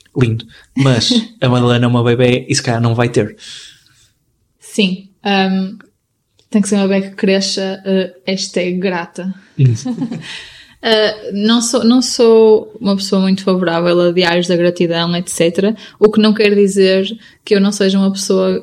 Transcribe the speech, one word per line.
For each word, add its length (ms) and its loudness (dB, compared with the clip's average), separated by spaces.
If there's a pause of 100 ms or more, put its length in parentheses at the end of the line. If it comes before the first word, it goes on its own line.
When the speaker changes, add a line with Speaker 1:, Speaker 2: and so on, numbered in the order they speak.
(160)
Speaker 1:
Lindo. 300 -2 (320)
Mas 320 2 (160)
Speaker 2:
<laughs> 160 -12
Speaker 1:
a 80 2
Madalena 360 2
é 20 2
uma 160 0
bebé 440 2
e 60 -2
se 80 -2
calhar 180 -2
não 140 2
vai 160 0
ter. 260 -2 (1200)
Speaker 2:
Sim. 500 -4 (140)
Ahm, 540 -2 (720)
tem 120 2
que 80 -2
ser 60 0
uma 120 0
bebé 220 -2
que 60 -20
cresça, 680 -2
eh, 280 -2 (140)
hashtag 500 -4
grata. 560 -6 (240)
Speaker 1:
Isso. 320 0
Speaker 2:
<laughs> 100 -6 (880)
Ah, 460 -2
não 300 0
sou, 200 -2
não 160 4
sou 800 2
uma 160 -2
pessoa 240 -2
muito 240 0
favorável 580 0
a 100 2
diários 340 0
da 100 0
gratidão, 600 0
et 140 -6
cetera. 460 0 (240)
O 120 6
que 100 4
não 100 4
quer 220 2
dizer 540 2 (360)
que 120 0
eu 60 2
não 100 2
seja 260 0
uma 160 2
pessoa, 500 -2